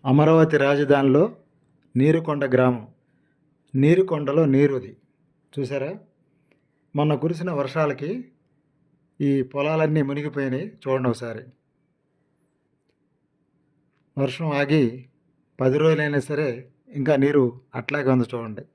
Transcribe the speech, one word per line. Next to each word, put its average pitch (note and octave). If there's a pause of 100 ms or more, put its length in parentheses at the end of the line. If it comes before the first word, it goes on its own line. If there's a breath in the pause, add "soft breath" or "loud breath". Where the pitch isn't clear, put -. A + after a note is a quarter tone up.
అమరావతి D#3
రాజధానిలో C#3 (720)
నీరుకొండ D3
గ్రామం. B2 (880)
నీరుకొండలో D#3
నీరుది. C3+ (640)
చూసారా? C#3 (1040)
మొన్న D3
కురిసిన E3+
వర్షాలకి C#3+ (1120)
ఈ C#3 (100)
పొలాలన్నీ D3+
మునిగిపోయినాయి. C#3 (180)
చూడండి C3
ఒకసారి. A2+ (2750)
వర్షం C#3
ఆగి C#3+ (760)
పది C3
రోజులైనా D3+
సరే D3 (400)
ఇంకా C#3+
నీరు C3+ (140)
అట్లాగే C3+
ఉంది. B2
చూడండి. A2+ (120)